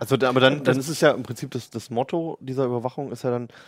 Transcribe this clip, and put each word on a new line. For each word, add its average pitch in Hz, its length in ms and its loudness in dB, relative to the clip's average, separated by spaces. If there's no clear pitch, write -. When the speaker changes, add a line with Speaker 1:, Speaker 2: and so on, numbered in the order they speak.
Speaker 1:
Also 131 160 2
da, 127 140 2
aber 127 100 2
dann, 131 200 8
Speaker 2:
Das - 40 -10
Speaker 1:
dann 127 140 4
ist 135 100 -4
es 160 140 -4
ja 151 80 8
im 127 120 0
Prinzip 127 280 -10
das, - 180 -8
das - 220 -10
Motto 160 500 -4
dieser 131 240 -2
Überwachung 123 480 -4
ist 120 100 -10
ja 127 80 0
dann, 120 180 -4